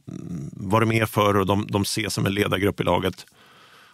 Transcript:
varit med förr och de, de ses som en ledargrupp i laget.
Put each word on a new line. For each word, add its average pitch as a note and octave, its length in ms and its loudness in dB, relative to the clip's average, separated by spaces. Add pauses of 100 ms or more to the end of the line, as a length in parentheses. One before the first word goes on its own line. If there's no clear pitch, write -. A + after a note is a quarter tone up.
(520)
varit A2 360 0
med A2 220 2
förr G#2 280 2
och F#2+ 80 2
de, G2+ 240 2
de G2+ 120 0
ses G2+ 320 -4
som A2 120 -2
en G2 80 0
ledargrupp G2 460 0
i - 40 -2
laget. F#2 420 0 (680)